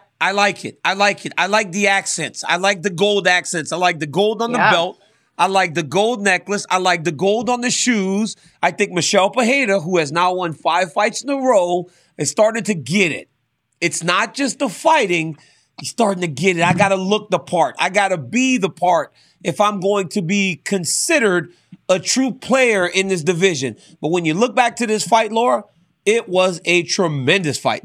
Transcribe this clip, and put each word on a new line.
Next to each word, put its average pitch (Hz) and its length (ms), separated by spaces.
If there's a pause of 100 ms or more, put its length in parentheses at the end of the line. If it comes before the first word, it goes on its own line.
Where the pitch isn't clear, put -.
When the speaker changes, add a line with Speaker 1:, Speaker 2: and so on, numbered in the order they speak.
(200)
Speaker 1:
I, 170 100
I - 20
like 202 340
it. - 180
I 180 100
like 202 320
it. 147 120
I 180 100
like 208 240
the 196 160
accents. 190 560
I 170 140
like 190 240
the 196 80
gold 190 380
accents. 175 440
I 165 60
like 175 220
the 151 80
gold 208 340
on 233 100
the 240 60
Speaker 2:
Yeah. 202 140
Speaker 1:
belt. 180 280 (380)
I 175 100
like 190 260
the 165 100
gold 202 380
necklace. 196 480
I 185 100
like 175 260
the 175 80
gold 202 360
on 247 120
the 247 100
shoes. 202 640 (260)
I 180 100
think 190 200
Michel 185 380
Pereira, 233 500
who 175 180
has 147 140
now 180 220
won 180 200
five 170 380
fights 220 320
in 254 60
a 277 80
row, 180 520 (280)
is 147 120
starting 214 360
to 208 100
get 160 380
it. 82 160 (500)
It's 165 240
not 190 300
just 269 260
the 277 80
fighting. 175 680 (420)
He's - 120
starting 202 300
to 175 60
get 170 300
it. 165 60
I 180 100
gotta 196 240
look 202 340
the 175 80
part. 156 400
I 175 100
gotta 190 280
be 247 400
the 185 120
part 175 440 (280)
if - 200
I'm 208 180
going 196 300
to 202 120
be 190 440
considered 190 880 (340)
a 185 120
true 247 340
player 226 520
in 190 220
this 180 160
division. 160 540 (240)
But 156 80
when 175 160
you 151 80
look 214 220
back 240 220
to 240 100
this 214 200
fight, 226 240
Laura, 233 320 (420)
it 226 220
was 185 380
a 175 180
tremendous 156 760
fight, 113 280